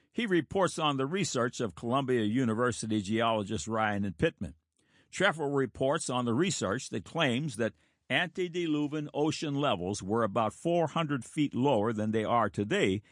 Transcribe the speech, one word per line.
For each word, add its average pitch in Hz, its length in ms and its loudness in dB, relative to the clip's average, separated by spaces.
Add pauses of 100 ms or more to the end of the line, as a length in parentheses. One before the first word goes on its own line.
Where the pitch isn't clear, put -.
(120)
he 240 140 -2
reports 180 520 0
on 147 180 0
the 135 100 0
research 143 520 -2
of 113 160 -4
Columbia 127 480 0
University 110 800 0
geologist 110 640 0
Ryan 107 380 0
and 98 120 -4
Pittman. - 380 -2 (560)
Trefle 160 420 0
reports 139 560 0
on 123 160 0
the 120 100 2
research 135 560 0
that 113 140 -6
claims 135 520 0
that 110 180 -2 (340)
antediluvian 156 1040 -2
ocean 147 440 0
levels 104 480 0
were 110 180 2
about 110 320 0
four 170 320 0
hundred 147 380 -2
feet - 280 -2
lower 120 400 2
than 107 200 0
they 110 120 2
are 110 240 2
today, 107 640 0